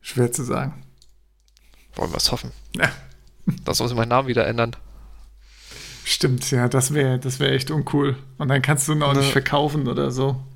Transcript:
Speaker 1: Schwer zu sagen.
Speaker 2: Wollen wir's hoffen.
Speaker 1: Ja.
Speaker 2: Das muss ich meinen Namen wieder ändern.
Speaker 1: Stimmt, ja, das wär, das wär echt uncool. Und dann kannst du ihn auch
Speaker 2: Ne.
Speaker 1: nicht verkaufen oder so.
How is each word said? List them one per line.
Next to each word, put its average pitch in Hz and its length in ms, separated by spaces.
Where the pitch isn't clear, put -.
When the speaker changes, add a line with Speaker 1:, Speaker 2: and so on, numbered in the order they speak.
Speaker 1:
Schwer 120 300
zu 139 120
sagen. 131 400
Speaker 2:
Wollen 87 180
wir's - 180
hoffen. 123 200
Speaker 1:
Ja. - 140
Speaker 2:
Das - 140
muss 117 120
ich 120 60
meinen 113 120
Namen 127 180
wieder 117 180
ändern. 117 300
Speaker 1:
Stimmt, 127 460
ja, 123 160
das 131 260
wär, 135 240
das 131 220
wär 139 140
echt 135 180
uncool. 143 460
Und 147 120
dann 143 120
kannst 143 260
du 151 60
ihn 151 100
auch 139 100
Speaker 2:
Ne. 139 60
Speaker 1:
nicht 139 120
verkaufen 143 560
oder 139 240
so. 131 300